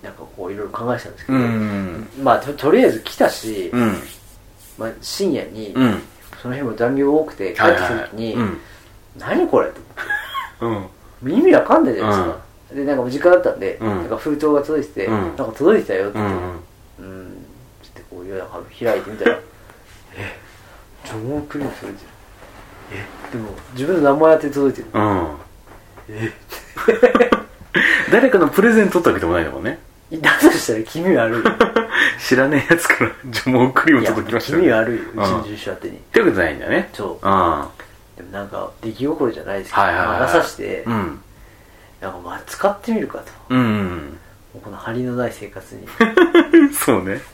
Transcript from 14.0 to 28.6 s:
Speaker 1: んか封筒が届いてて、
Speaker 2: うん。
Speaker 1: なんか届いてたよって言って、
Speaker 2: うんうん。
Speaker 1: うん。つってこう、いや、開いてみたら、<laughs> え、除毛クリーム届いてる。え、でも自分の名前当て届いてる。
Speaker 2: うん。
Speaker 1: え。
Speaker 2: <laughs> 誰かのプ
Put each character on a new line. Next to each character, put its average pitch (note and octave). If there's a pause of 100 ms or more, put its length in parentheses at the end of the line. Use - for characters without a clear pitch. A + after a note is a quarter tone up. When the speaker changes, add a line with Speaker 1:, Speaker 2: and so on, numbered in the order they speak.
Speaker 1:
ん -
か A2
封 D3+
筒 D3+
が D3
届 D#3
い -
て -
て、 G2
Speaker 2:
う A2+
ん。 -
Speaker 1:
な G2
ん -
か C3+ (140)
届 F#3
い -
て -
た G#2
よ G2
っ -
て G#2
言 G#2+
っ -
て、 F#2+
Speaker 2:
う -
ん F2+
う -
ん。 F#2+
Speaker 1:
う -
ん。 F#2+ (360)
つ -
っ -
て - (100)
こ F#2
う、 F2+
い -
や、 F#2+ (340)
開 G#2+
い -
て F#2+
み G#2+
た G2
ら、 A#2+ (340)
<laughs> -
え、 - (680)
除 - (280)
毛 D3
ク -
リ C#3+
ー C3+
ム -
届 G2+
い -
て -
る。 - (840)
え、 -
で -
も G#2+ (240)
自 B2+
分 E3+
の C#3
名 -
前 D#3+
当 D#3
て D3
届 C#3
い -
て -
る。 A2+
Speaker 2:
う -
ん。 G2 (840)
Speaker 1:
え。 A2 (920)
Speaker 2:
<laughs> -
誰 A#3+
か G#3
の E3
プ E3+